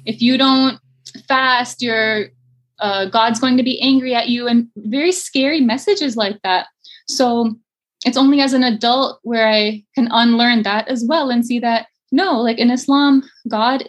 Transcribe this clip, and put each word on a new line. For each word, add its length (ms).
"If 160
you 160
don't 420
fast, 540
your, 460
uh, 260
God's 340
going 160
to 60
be 180
angry 340
at 140
you," 200
and 280
very 360
scary 480
messages 560
like 260
that. 240
So 480
it's 100
only 240
as 120
an 100
adult 600
where 260
I 340
can 160
unlearn 500
that 260
as 160
well 260
and 140
see 140
that, 280
no, 280
like, 180
in 120
Islam, 540
God 400